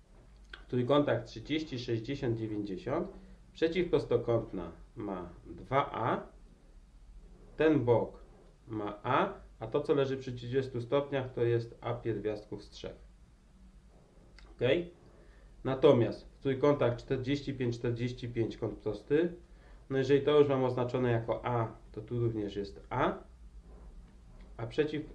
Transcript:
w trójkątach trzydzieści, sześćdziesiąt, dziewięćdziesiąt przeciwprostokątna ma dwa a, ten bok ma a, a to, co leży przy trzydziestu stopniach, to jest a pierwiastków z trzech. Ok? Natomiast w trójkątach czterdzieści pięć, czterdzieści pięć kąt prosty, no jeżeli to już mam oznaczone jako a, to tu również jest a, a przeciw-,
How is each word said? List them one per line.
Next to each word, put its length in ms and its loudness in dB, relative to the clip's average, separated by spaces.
w 180 -18
trójkątach 540 2
trzydzieści, 560 -6
sześćdziesiąt, 580 -2
dziewięćdziesiąt 720 -4
przeciwprostokątna 1160 0
ma 340 -8
dwa 460 -2
a, 360 -2
ten 280 6
bok 340 2
ma 360 -6
a, 300 2
a 80 -8
to, 140 0
co 120 2
leży 240 2
przy 160 -8
trzydziestu 480 -2
stopniach, 520 0
to 100 0
jest 380 0
a 120 -2
pierwiastków 720 -4
z 60 -20
trzech. 260 -12
Ok? 160 -2
Natomiast 600 6
w 120 -20
trójkątach 580 2
czterdzieści 560 -4
pięć, 240 -2
czterdzieści 520 -4
pięć 280 -2
kąt 180 -4
prosty, 580 0
no 80 -2
jeżeli 240 4
to 180 6
już 100 8
mam 140 4
oznaczone 480 2
jako 340 0
a, 260 0
to 100 -10
tu 180 -6
również 360 -2
jest 340 -8
a, 280 0
a 100 -8
przeciw-, 480 -2